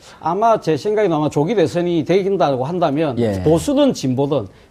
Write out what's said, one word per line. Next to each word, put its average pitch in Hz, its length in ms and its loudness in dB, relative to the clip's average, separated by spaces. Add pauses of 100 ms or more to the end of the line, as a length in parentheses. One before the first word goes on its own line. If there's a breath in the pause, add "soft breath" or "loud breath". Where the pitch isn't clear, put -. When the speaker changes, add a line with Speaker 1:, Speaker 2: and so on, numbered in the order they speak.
(200 loud breath)
Speaker 1:
아마 208 400 0
제 156 160 0
생각에는 208 400 0
아마 151 120 0
조기 160 280 0
대선이 175 480 0
되긴다고 175 600 0
한다면 151 540 -2
Speaker 2:
예. 104 240 0
Speaker 1:
보수든 254 520 2
진보든 135 520 -2 (240 soft breath)